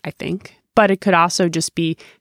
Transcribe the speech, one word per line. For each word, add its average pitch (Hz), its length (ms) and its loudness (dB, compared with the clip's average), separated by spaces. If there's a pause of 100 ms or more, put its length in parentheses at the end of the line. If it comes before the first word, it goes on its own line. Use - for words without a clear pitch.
I 185 60 -10
think. - 440 -10 (200)
But 208 160 6
it 190 100 -2
could 196 120 0
also 175 360 2
just 160 260 -6
be 160 220 -4 (240)